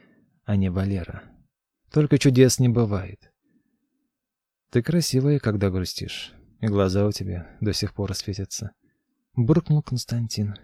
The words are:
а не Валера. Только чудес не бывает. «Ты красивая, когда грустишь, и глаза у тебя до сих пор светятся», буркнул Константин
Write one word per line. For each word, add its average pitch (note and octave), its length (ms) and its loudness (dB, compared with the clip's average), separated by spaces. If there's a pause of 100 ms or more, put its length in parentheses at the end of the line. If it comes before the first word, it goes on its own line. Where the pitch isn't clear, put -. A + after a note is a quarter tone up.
(440)
а G#2 120 0
не F#2+ 140 2
Валера. F#2+ 520 -4 (720)
Только D3 260 4
чудес C3 400 6
не B2+ 100 4
бывает. G#2 640 -2 (1400)
«Ты A#2+ 120 0
красивая, D3 560 0
когда G2+ 320 0
грустишь, - 600 -6 (280)
и A#2+ 60 -2
глаза G2+ 400 2
у G#2 60 0
тебя F#2 480 -10
до G#2 120 -2
сих - 220 -4
пор F#2+ 200 -6
светятся», G2 580 -10 (640)
буркнул D3+ 480 2
Константин A2+ 800 -6